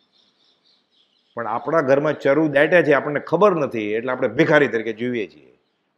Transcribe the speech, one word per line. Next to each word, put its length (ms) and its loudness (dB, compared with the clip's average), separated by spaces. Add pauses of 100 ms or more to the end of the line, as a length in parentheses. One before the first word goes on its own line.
(1300)
પણ 120 -8
આપણા 340 -2
ઘરમાં 380 0
ચરુ 300 2
દાટ્યા 340 4
છે, 100 2
આપણને 280 -2
ખબર 340 2
નથી, 380 -4
એટલે 200 -4
આપણે 160 -2
ભિખારી 400 2
તરીકે 240 -4
જીવીએ 340 -6
છીએ. 320 -20 (400)